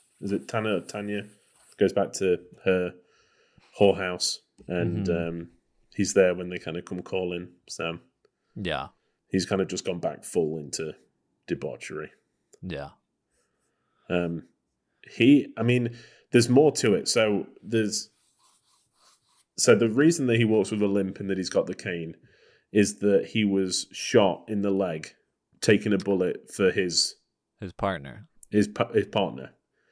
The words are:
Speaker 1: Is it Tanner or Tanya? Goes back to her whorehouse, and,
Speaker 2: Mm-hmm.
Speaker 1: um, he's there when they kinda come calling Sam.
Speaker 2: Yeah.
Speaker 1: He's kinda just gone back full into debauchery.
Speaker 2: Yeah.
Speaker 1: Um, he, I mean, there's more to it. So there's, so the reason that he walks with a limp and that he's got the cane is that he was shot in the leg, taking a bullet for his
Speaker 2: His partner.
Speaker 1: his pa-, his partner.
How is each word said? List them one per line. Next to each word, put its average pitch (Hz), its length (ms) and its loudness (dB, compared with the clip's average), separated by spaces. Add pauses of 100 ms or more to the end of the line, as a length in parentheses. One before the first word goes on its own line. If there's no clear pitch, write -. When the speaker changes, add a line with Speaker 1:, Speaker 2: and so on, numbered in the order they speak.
(220)
Speaker 1:
Is 98 100 -6
it 98 160 -4
Tanner 107 300 -2
or 85 40 -4
Tanya? 104 460 -8 (500)
Goes 95 160 4
back 98 200 -2
to 90 300 0 (200)
her 92 320 0 (840)
whorehouse, 92 640 2 (260)
and, 87 380 -2
Speaker 2:
Mm-hmm. 85 240 -2
Speaker 1:
um, 85 220 -10 (420)
he's 98 220 -2
there 92 180 6
when 90 160 -8
they 90 80 -8
kinda 85 240 -8
come 90 220 -10
calling 90 500 -6 (160)
Sam. 82 320 -8 (540)
Speaker 2:
Yeah. 76 340 -6 (380)
Speaker 1:
He's 92 180 -2
kinda 95 200 -2
just 90 200 -8
gone 87 140 -4
back 80 240 -6
full 80 340 -2
into 78 380 -10 (500)
debauchery. 73 680 -8 (520)
Speaker 2:
Yeah. 73 280 -10 (1160)
Speaker 1:
Um, 87 380 -2 (600)
he, 135 480 4
I 110 60 -6
mean, 120 340 0 (360)
there's 120 180 6
more 139 240 6
to 107 220 2
it. - 120 -2
So 107 400 2 (140)
there's, 107 480 -2 (1500)
so 117 180 6
the 110 140 2
reason 143 380 2
that 117 100 4
he 117 80 4
walks 107 260 2
with 107 100 -2
a 104 60 4
limp 98 320 -2
and 98 100 -8
that 95 80 -2
he's 92 120 -4
got 90 180 0
the 95 80 -8
cane 85 400 -8 (560)
is 101 280 2
that 98 280 2
he 107 180 -2
was 98 460 -2
shot - 560 2
in 104 140 -4
the 101 100 -2
leg, 90 420 -4 (480)
taking 104 320 2
a 98 40 4
bullet 92 540 -2
for 95 200 2
his 90 440 -2 (440)
Speaker 2:
His 92 140 -12
partner. 80 540 -6 (220)
Speaker 1:
his 104 180 4
pa-, - 260 -4
his 104 140 2
partner. 80 460 -4 (380)